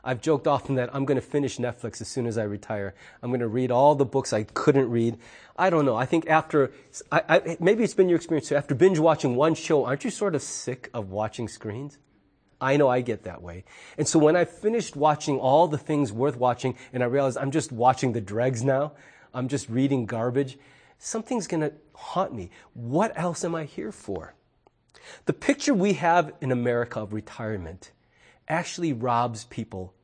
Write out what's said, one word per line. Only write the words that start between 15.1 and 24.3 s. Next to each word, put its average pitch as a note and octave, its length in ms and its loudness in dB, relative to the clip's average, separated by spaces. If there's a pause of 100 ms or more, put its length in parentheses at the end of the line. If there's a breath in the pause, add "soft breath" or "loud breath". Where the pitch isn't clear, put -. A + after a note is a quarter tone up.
all C#3+ 300 4
the D3+ 100 -4
things C#3+ 340 -2
worth B2+ 240 0
watching B2 400 0 (160 loud breath)
and B2 120 0
I - 20 2
realized C3+ 320 0
I'm C#3 140 -4
just D3+ 180 -2
watching B2 440 2
the A#2 60 -2
dregs A2+ 440 -2
now, C#3 300 0 (420 loud breath)
I'm B2+ 120 -4
just C3+ 200 -4
reading C3 380 0
garbage, B2 500 -2 (400 soft breath)
something's A3+ 520 -6
gonna D#3 240 -2 (200)
haunt - 400 -4
me. F#2 180 -10 (220 loud breath)
What C3+ 440 -2
else E3+ 260 -4
am E3+ 140 -4
I D#3+ 80 -6
here - 260 -10
for? - 440 -12 (920 loud breath)